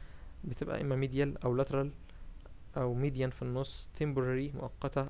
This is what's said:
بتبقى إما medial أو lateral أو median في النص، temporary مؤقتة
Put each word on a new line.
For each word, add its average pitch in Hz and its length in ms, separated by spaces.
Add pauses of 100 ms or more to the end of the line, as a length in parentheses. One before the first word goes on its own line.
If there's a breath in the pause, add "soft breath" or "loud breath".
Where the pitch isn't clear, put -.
(460 loud breath)
بتبقى - 360
إما 135 260
medial 139 380
أو 127 180
lateral 139 240 (920 loud breath)
أو 123 240
median 131 280
في - 120
النص، 127 480 (100)
temporary 135 560
مؤقتة 135 540